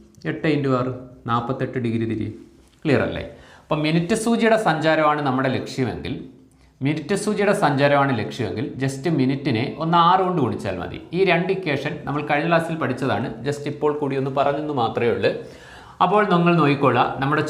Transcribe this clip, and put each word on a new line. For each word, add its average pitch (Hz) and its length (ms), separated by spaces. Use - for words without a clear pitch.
എട്ട് 151 240
into 135 240
ആറ്, 127 120
നാൽപത്തെട്ട് 127 560
ഡിഗ്രി 113 260
തിരിയും. 107 240
ക്ലിയർ 127 240
അല്ലേ? 87 160
അപ്പം 151 240
മിനിറ്റ് 170 380
സൂചിയുടെ 220 420
സഞ്ചാരമാണ് 151 600
നമ്മുടെ 131 260
ലക്ഷ്യമെങ്കിൽ, 98 580
മിനിറ്റ് 156 360
സൂചിയുടെ 196 400
സഞ്ചാരമാണ് 139 580
ലക്ഷ്യമെങ്കിൽ 101 460
just 135 240
മിനിറ്റിനെ 131 440
ഒന്ന് 165 160
ആറ് 190 160
കൊണ്ട് 180 180
ഗുണിച്ചാൽ 104 380
മതി. - 180
ഈ 180 40
രണ്ട് 170 260
ഇക്വേഷൻ 147 360
നമ്മൾ 139 160
കഴിഞ്ഞ 151 200
ക്ലാസ്സിൽ 165 320
പഠിച്ചതാണ്, 127 460
just 143 260
ഇപ്പോൾ 151 300
കൂടി 135 180
ഒന്ന് 135 180
പറഞ്ഞെന്ന് 151 440
മാത്രമേ 113 340
ഉള്ളൂ. 107 160
അപ്പോൾ 202 180
നിങ്ങൾ 170 280
നോക്കിക്കൊള്ളുക, 139 460
നമ്മുടെ 151 240